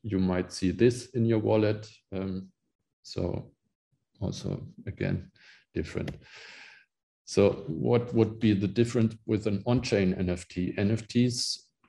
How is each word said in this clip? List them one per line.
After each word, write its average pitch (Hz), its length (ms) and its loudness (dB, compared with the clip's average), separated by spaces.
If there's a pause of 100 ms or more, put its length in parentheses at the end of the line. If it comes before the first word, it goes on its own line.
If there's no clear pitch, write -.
You 95 160 -2
might 92 360 0
see 92 180 0
this 120 360 2
in 117 180 0
your 113 140 2
wallet." 107 480 2 (280)
Um, 95 320 -6 (560)
so - 480 -6 (680)
also, 50 440 -6 (220)
again, 50 420 -4 (440)
different. - 380 -6 (1160)
So - 380 2
what 120 460 0
would 107 260 2
be 107 140 4
the 98 160 2
difference 117 560 2
with 107 220 0
an 101 180 -2
on-chain 117 480 2
N 90 160 -2
F 87 180 -4
T? - 300 -4
N 101 140 0
F 110 180 -2
Ts, - 580 -2 (220)